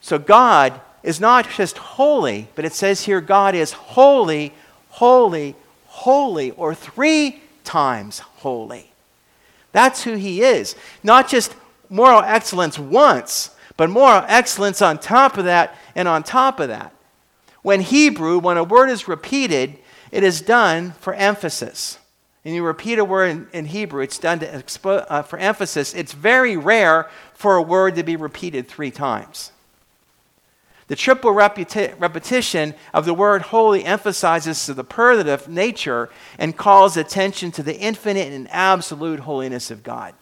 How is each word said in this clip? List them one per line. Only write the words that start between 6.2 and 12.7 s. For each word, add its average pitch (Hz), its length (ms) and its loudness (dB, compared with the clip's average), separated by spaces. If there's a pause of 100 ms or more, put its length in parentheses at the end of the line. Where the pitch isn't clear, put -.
or 160 240 -6
three 294 680 -2 (220)
times 120 560 -4
holy. 120 720 -12 (800)
That's 254 320 2
who 226 120 -6
he 190 260 -6
is. 214 340 0 (280)
Not 247 260 6
just - 260 -2 (340)
moral 226 320 6
excellence 185 560 -2